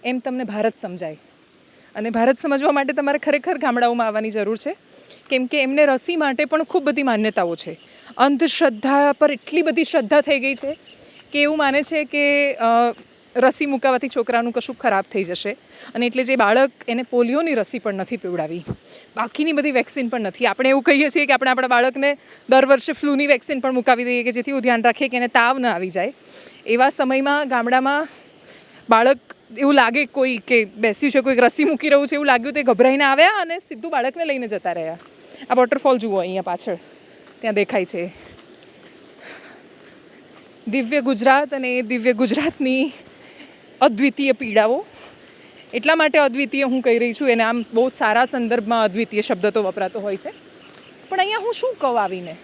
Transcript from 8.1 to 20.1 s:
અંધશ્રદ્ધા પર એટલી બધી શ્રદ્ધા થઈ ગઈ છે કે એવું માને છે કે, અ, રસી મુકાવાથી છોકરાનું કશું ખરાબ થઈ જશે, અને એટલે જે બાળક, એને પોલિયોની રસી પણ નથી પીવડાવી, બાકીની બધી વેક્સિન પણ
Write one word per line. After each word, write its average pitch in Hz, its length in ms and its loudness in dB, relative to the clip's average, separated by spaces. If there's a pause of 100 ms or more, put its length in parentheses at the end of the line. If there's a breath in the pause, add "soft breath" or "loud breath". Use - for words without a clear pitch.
અંધશ્રદ્ધા 285 960 2
પર 294 200 2
એટલી 294 300 -2
બધી 311 220 0
શ્રદ્ધા 294 360 2
થઈ 285 180 0
ગઈ 269 160 -2
છે 285 240 -8 (540 loud breath)
કે 285 100 2
એવું 302 160 0
માને 285 240 2
છે 302 220 -2
કે, 285 500 0
અ, 233 120 -2 (680)
રસી 254 300 2
મુકાવાથી 262 420 0
છોકરાનું 233 440 -2
કશું 240 260 -8
ખરાબ 196 260 0
થઈ 202 200 -4
જશે, 185 280 -8 (420 loud breath)
અને 240 120 -2
એટલે 254 180 -2
જે 262 120 0
બાળક, 240 340 4 (180)
એને 233 140 -4
પોલિયોની 262 520 0
રસી 226 240 -4
પણ 208 160 -6
નથી 190 220 -8
પીવડાવી, 170 480 -8 (520 loud breath)
બાકીની 302 360 -4
બધી 285 180 0
વેક્સિન 254 380 -2
પણ 240 120 -4